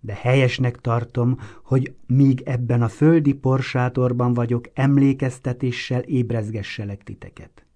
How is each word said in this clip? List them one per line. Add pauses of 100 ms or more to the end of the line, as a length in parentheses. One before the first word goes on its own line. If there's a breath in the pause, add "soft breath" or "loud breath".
De
helyesnek
tartom, (240 loud breath)
hogy (100)
míg
ebben
a
földi
porsátorban
vagyok,
emlékeztetéssel
ébrezgesselek
titeket.